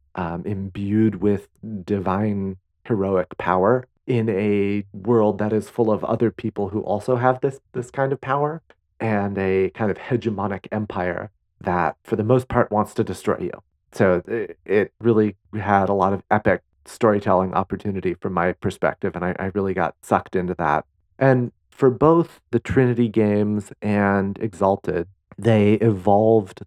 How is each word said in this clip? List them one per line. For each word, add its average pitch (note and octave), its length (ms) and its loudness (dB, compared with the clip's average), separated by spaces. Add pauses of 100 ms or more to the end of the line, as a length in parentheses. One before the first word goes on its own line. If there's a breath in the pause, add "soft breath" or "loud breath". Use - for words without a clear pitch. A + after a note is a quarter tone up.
(160)
um, F2 280 -6
imbued G2+ 800 0
with G2+ 260 0 (360)
divine G2 760 -2 (260)
heroic F#2+ 520 -2
power F#2+ 500 2 (200)
in A2+ 240 0
a G2+ 520 0 (100)
world G#2+ 460 2
that G#2+ 140 -2
is G#2+ 160 -2
full A2 220 0
of G2+ 140 0
other A2+ 260 0
people G2+ 400 -6
who G#2+ 100 -4
also G#2 360 -2
have B2+ 260 2
this, C#3 180 -4 (120)
this B2 180 -8
kind C3+ 240 -2
of - 60 -10
power D3 420 -4 (360)
and G2+ 380 -2
a F#2+ 380 0
kind D3 160 -2
of - 80 -4
hegemonic G2+ 760 -4
empire F#2+ 580 -6 (300)
that, F2 420 -2
for - 140 -2
the G#2 80 2
most B2+ 240 2
part, - 220 0
wants G#2 240 -2
to A2 100 0
destroy G2+ 360 -4
you. F2+ 120 -6 (400)
So F#3+ 340 2
it, G#2 380 -6
it F#2+ 360 0
really G#2+ 360 2 (180)
had G2 360 2
a G2+ 40 2
lot G2 200 2
of F#2 160 -8
epic G#2 320 2 (240)
storytelling G2 640 2
opportunity F#2 640 -4
from F#2+ 180 -8
my F2+ 200 0
perspective, F2+ 640 -4
and E2+ 80 -6
I, F2+ 160 -4
I F#2+ 160 -6
really G2 200 -2
got F2 260 -2
sucked - 340 -2
into F2+ 200 -2
that. D2+ 320 -2 (320)
And B2+ 340 2 (180)
for C3+ 200 2
both D#3+ 500 2 (120)
the A#2 60 0
Trinity B2 500 0
games G#2 640 0 (120)
and G2+ 580 0
Exalted, F#2+ 680 -2 (280)
they G#2+ 380 4
evolved G#2+ 920 2